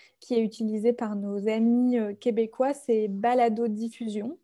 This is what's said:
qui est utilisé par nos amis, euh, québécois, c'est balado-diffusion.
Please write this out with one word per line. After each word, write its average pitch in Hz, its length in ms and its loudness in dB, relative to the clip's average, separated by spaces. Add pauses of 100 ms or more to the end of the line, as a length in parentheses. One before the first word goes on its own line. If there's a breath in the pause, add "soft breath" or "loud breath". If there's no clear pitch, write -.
(220 loud breath)
qui - 140 -4
est 226 60 4
utilisé 220 520 0
par 214 240 -4
nos 202 320 -4
amis, 240 500 4
euh, 208 140 -2
québécois, 226 600 0
c'est 220 360 0
balado-diffusion. 226 1300 0